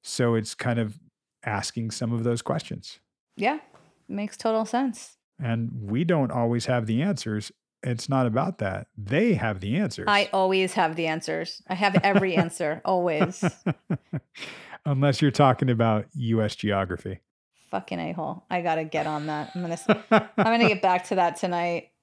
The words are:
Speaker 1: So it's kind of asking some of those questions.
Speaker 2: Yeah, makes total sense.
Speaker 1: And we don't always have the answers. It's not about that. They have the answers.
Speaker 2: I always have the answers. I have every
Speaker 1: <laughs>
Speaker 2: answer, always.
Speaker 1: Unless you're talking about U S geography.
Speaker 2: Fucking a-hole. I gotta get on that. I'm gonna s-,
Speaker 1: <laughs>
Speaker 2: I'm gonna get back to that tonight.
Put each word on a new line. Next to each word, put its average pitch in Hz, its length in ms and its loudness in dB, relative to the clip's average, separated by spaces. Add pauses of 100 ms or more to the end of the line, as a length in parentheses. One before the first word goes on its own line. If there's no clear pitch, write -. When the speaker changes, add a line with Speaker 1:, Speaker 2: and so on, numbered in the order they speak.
Speaker 1:
So 120 320 0
it's 110 220 -2
kind 117 240 -2
of 107 180 -4 (480)
asking 107 460 -4
some 117 200 -4
of 117 120 -2
those 117 180 0
questions. - 560 -6 (400)
Speaker 2:
Yeah, 262 220 0 (500)
makes 202 260 -6
total 220 300 0
sense. 247 520 -4 (220)
Speaker 1:
And 117 300 -2 (220)
we 131 120 2
don't 156 280 2
always 117 340 0
have 120 220 0
the 113 160 2
answers. 113 480 -2 (320)
It's 120 260 -4
not 131 160 4
about 135 320 0
that. 98 300 -4 (100)
They 151 380 2
have 107 240 -2
the 101 160 -2
answers. - 320 -2
Speaker 2:
I 202 260 4
always 190 400 2
have 165 220 2
the 170 100 -2
answers. 160 640 -4
I 185 60 0
have 190 280 2
every 196 320 0
Speaker 1:
<laughs> - 20 4
Speaker 2:
answer, 165 460 -2
always. 175 600 0 (1400)
Speaker 1:
Unless 139 340 2
you're 143 100 6
talking 135 380 6
about 110 440 4
U 113 280 0
S 107 140 -2
geography. 95 640 -2 (520)
Speaker 2:
Fucking 185 280 -6
a-hole. 165 500 -8
I 180 120 -2
gotta 160 220 0
get 156 240 -4
on 151 200 -4
that. 151 260 -6
I'm 180 80 -6
gonna 170 120 -4
s-, - 140 -6
Speaker 1:
<laughs> - 240 2
Speaker 2:
I'm 220 160 4 (100)
gonna 226 300 4
get 202 140 2
back 180 240 2
to 196 100 -2
that 175 220 2
tonight. 175 520 -2 (140)